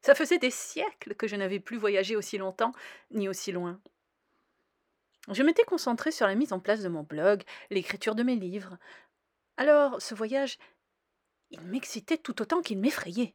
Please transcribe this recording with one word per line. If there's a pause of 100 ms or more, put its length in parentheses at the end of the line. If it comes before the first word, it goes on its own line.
Ça
faisait
des
siècles
que
je
n'avais
plus
voyagé
aussi
longtemps, (380)
ni
aussi
loin. (1500)
Je
m'étais
concentrée
sur
la
mise
en
place
de
mon
blog, (260)
l'écriture
de
mes
livres. (760)
Alors,
ce
voyage, (920)
il
m'excitait
tout
autant
qu'il
m'effrayait.